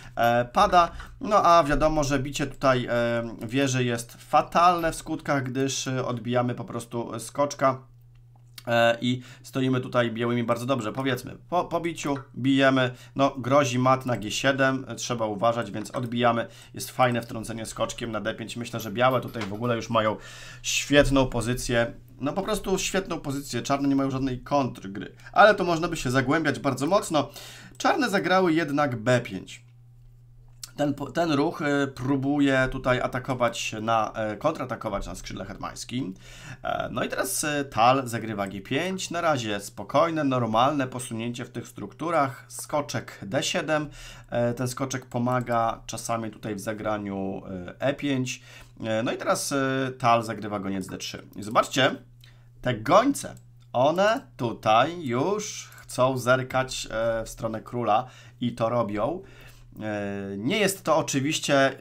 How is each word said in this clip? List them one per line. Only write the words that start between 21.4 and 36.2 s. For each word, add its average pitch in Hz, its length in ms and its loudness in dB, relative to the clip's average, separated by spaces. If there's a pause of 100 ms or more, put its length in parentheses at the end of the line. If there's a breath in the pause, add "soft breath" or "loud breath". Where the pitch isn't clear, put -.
no 143 140 -2
po 196 100 -2
prostu 190 360 -2
świetną - 420 -2
pozycję. 139 420 -6
Czarne 139 260 0
nie 139 80 4
mają 135 140 2
żadnej 131 300 -2
kontry 127 480 -2
gry, 98 240 -10 (200 loud breath)
ale 208 220 8
to 190 100 -2
można 170 240 0
by 165 80 -4
się 131 140 -2
zagłębiać 135 480 2
bardzo 139 280 -2
mocno. 165 420 2 (500 loud breath)
Czarne 262 320 2
zagrały 180 420 4
jednak 147 440 0
B 117 240 2
pięć. - 500 -10 (1080)
Ten 143 180 0
po-, - 160 -10
ten 165 220 0
ruch, 156 300 0
e, 143 240 0
próbuje 135 840 2
tutaj 127 300 0
atakować 120 800 -2
na, 110 320 0
e, 107 240 -4
kontratakować 110 680 -4
na 87 80 -10
skrzydle 98 300 -10
hetmańskim. 101 720 -8 (480 loud breath)